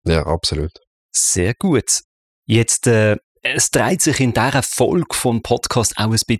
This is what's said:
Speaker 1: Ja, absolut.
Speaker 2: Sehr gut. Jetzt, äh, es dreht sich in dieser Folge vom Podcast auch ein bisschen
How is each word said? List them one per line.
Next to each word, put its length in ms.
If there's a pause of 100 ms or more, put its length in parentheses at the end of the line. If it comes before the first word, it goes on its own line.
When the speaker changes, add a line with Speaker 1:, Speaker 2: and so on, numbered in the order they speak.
Speaker 1:
Ja, 220
absolut. 460 (400)
Speaker 2:
Sehr 460
gut. 420 (440)
Jetzt, 420
äh, 300 (260)
es 280
dreht 320
sich 180
in 140
dieser 280
Folge 520
vom 260
Podcast 560
auch 80
ein 60
bisschen 300